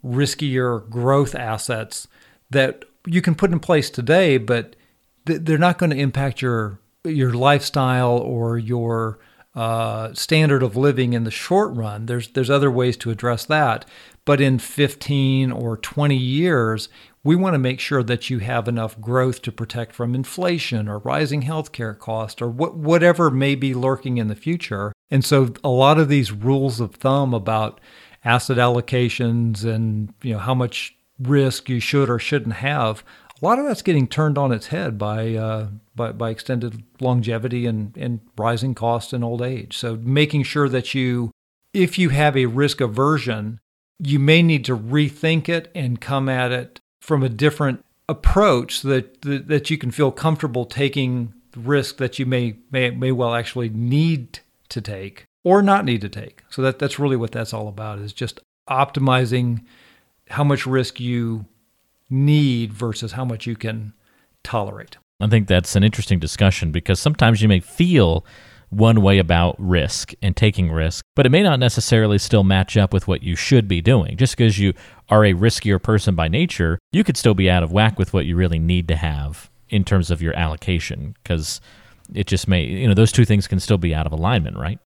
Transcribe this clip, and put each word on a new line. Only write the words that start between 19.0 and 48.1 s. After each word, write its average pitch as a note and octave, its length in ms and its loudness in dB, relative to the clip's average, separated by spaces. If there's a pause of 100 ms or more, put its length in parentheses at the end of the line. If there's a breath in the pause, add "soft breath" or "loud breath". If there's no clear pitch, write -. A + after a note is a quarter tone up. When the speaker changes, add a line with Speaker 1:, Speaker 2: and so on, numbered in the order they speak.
Speaker 1:
growth B2+ 420 -2
to A#2 80 -8
protect A#2 440 -10
from A#2+ 200 -4
inflation C3+ 720 -4
or G#2 120 -8
rising C#3 440 -2
healthcare B2+ 560 -8
costs A2 420 -8
or A#2+ 80 -4
wha-, C3 220 -4
whatever E3 600 4
may C3+ 240 0
be C3 200 -2
lurking B2+ 440 -2
in G#2+ 100 -2
the G2+ 80 -4
future. G#2+ 560 -6 (180)
And C3+ 140 2
so C3 300 2 (100)
a C#3 60 -2
lot C#3 280 6
of D3+ 100 4
these C3+ 220 0
rules B2 480 -2
of A#2 160 -6
thumb C3+ 400 0
about A2 460 -4 (420 soft breath)
asset A#2+ 360 0
allocations A#2 1080 0
and, A2 480 -4 (100)
you A#2+ 120 -4
know, G#2 40 -4
how A#2 160 -2
much - 400 -6 (240)
risk C3 500 0
you B2 120 -2
should C#3 300 0
or A#2+ 80 0
shouldn't A#2 380 -4
have, B2 460 -4 (380 soft breath)
a - 40 -4
lot A#3 140 2
of C#4+ 60 -2
that's C4 180 -4
getting D3 260 2
turned D3+ 280 0
on C#3 160 0
its G#2+ 140 -4
head C3 320 -6
by, A2 380 -4
uh, A2 320 -4 (260)
by, A#2 180 -6
by A2+ 180 -6
extended A2+ 520 -6 (180)
longevity A#2+ 640 0
and, A2 300 -6
and A#2+ 240 -6 (160)
rising A#2 380 -2
costs A#2 380 -4
in B2 100 -4
old A#2 180 -6
age. B2+ 360 -8
So A#2 260 -6
making D3 400 2
sure C#3+ 260 -2
that B2 260 -4
you, B2 360 -2 (420)
if F#3 260 0
you E3+ 120 2
have C#3+ 260 2
a B2+ 100 4
risk C#3 340 0
aversion, A#2 800 -2 (400)
you C#3+ 180 0
may D#3 240 6
need D3+ 220 2
to B2+ 120 -2
rethink D3 720 -2
it E3+ 260 -4
and B2 260 -4
come C3+ 280 -4
at B2+ 240 -2
it B2 260 -8 (220)
from C#3+ 220 0
a C3 60 2
different C#3 560 0 (240)
approach D#3+ 720 2